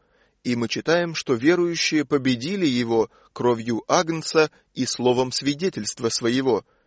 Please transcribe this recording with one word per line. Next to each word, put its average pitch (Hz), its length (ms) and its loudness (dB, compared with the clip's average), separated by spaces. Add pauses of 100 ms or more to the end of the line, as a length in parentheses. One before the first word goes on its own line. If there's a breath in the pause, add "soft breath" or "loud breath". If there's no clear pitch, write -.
(440)
и 123 100 0
мы 117 140 -2
читаем, 165 480 -2
что - 180 -2
верующие 160 680 2
победили 139 640 -2
его 117 440 0 (220 soft breath)
кровью 117 560 0
Агнца 160 640 2 (220 soft breath)
и 127 120 -2
словом 127 460 2
свидетельства 135 760 -4
своего, 120 560 0 (220)